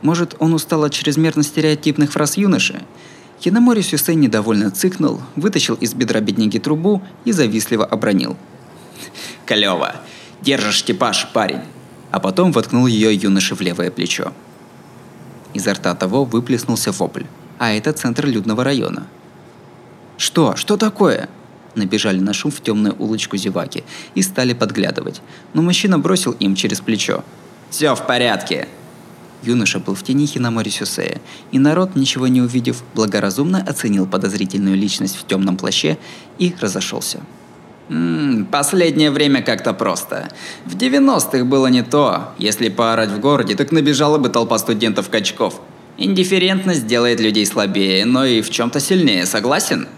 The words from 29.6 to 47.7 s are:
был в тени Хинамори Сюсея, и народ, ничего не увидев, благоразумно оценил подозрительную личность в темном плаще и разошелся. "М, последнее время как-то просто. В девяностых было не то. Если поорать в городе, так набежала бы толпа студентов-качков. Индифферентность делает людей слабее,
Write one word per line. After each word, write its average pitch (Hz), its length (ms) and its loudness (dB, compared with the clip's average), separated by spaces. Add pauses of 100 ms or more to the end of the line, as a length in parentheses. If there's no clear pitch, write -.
был 95 140 -6
в 95 80 -8
тени 139 240 0
Хинамори 117 440 -2
Сюсея, - 520 -6 (300)
и 135 80 2
народ, 165 360 2
ничего 131 320 0
не 127 140 4
увидев, 120 400 -2 (140)
благоразумно 110 640 0
оценил 101 460 0
подозрительную 98 680 0
личность 98 420 -2
в - 100 -14
темном 95 280 0
плаще - 440 -2 (400)
и 180 200 0
разошелся. - 600 -6 (680)
"М, 113 600 0
последнее 151 600 2
время 139 320 2
как-то 113 300 -2
просто. - 560 -4 (360)
В 175 100 -10
девяностых 247 720 2
было 135 220 4
не 123 160 4
то. 120 560 0
Если 107 300 0
поорать 113 420 0
в 101 80 -4
городе, 104 360 2
так 139 160 0
набежала 151 460 4
бы 127 120 2
толпа 117 280 0
студентов-качков. 107 1040 -2 (360)
Индифферентность 185 920 2
делает 117 320 2
людей 107 260 2
слабее, 98 600 0